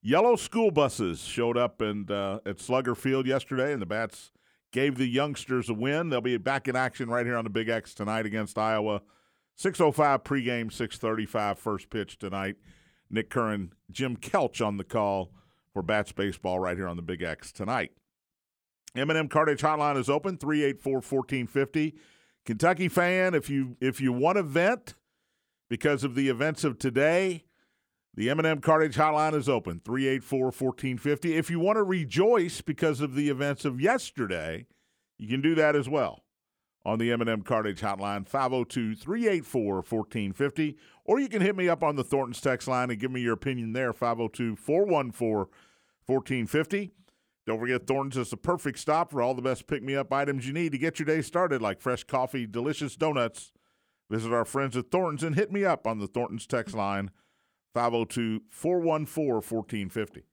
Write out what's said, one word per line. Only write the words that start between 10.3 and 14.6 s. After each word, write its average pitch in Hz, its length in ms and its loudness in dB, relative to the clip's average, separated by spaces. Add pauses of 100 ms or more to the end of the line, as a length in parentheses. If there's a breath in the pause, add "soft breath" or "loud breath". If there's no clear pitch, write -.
six - 260 -6
thirty-five 110 600 -2
first 104 300 -4
pitch 104 280 -6
tonight. 98 380 -4 (540 soft breath)
Nick 107 200 -2
Curran, 107 440 -2 (180)
Jim 131 240 -2
Kelch 123 500 0